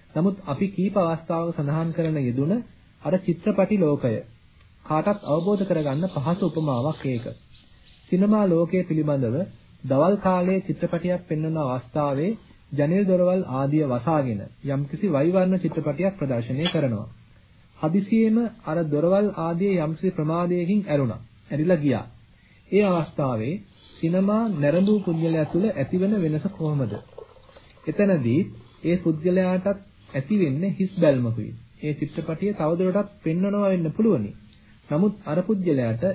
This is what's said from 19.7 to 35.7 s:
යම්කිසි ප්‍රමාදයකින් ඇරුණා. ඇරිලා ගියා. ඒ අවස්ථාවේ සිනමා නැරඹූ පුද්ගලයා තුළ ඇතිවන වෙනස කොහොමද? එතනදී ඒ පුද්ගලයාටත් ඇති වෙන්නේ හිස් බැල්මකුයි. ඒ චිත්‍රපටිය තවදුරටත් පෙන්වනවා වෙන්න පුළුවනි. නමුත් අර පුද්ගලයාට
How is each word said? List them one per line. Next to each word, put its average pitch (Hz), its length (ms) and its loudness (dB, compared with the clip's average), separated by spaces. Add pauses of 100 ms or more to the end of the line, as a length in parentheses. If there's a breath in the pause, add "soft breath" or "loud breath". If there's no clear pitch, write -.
යම්කිසි 160 360 -2
ප්‍රමාදයකින් 175 720 0
ඇරුණා. 139 380 -2 (240)
ඇරිලා 156 320 0
ගියා. 139 280 0 (640 soft breath)
ඒ 202 140 4
අවස්ථාවේ 147 680 -2 (380)
සිනමා 196 600 0
නැරඹූ 180 480 2
පුද්ගලයා 160 460 0
තුළ 175 220 0
ඇතිවන 185 500 0
වෙනස 156 300 0
කොහොමද? 147 460 -2 (920 loud breath)
එතනදී 160 560 2 (420)
ඒ 170 160 0
පුද්ගලයාටත් 180 840 0 (280)
ඇති 143 280 -2
වෙන්නේ 170 340 0
හිස් 185 260 -2
බැල්මකුයි. 120 540 2 (260)
ඒ 151 160 -6
චිත්‍රපටිය 165 600 -4
තවදුරටත් 185 680 0
පෙන්වනවා 196 500 0
වෙන්න 175 220 0
පුළුවනි. 165 400 2 (560 loud breath)
නමුත් 196 260 2 (100)
අර 156 180 -2
පුද්ගලයාට 147 600 0 (120)